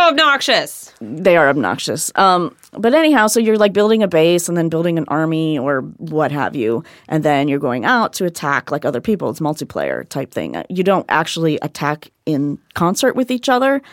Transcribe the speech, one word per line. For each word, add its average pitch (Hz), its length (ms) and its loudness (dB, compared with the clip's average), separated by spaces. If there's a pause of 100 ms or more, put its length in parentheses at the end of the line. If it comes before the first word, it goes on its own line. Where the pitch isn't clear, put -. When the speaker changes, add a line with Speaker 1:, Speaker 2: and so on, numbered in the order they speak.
Speaker 1:
obnoxious. 277 920 0
Speaker 2:
They 156 360 2
are 151 120 6
obnoxious. 135 680 -2
Um, 180 400 2 (180)
but 233 220 0
anyhow, 302 320 4
so 233 140 0
you're, 220 180 2
like, 208 140 4
building 214 300 2
a 196 60 2
base 170 400 2
and 175 80 -2
then 165 120 0
building 165 300 0
an 160 100 -2
army 160 500 -2
or 135 220 -2 (180)
what 156 320 -2
have 143 240 -4
you, 113 300 -2 (240)
and 156 160 -2
then 143 240 2
you're 139 100 0
going 127 260 -4
out 226 300 0
to 190 120 -4
attack, 143 440 -4
like, 143 140 -4
other 123 160 -2
people. 175 300 -2
It's - 100 -8
multiplayer 80 680 -4
type 139 220 -8
thing. 69 260 -6
Uh, 85 120 -8
you 185 160 -2
don't 190 240 2
actually 160 540 0
attack 151 480 -6 (160)
in 143 320 -2 (160)
concert 185 420 0
with 254 140 -2
each 254 180 -4
other. 269 340 2 (100)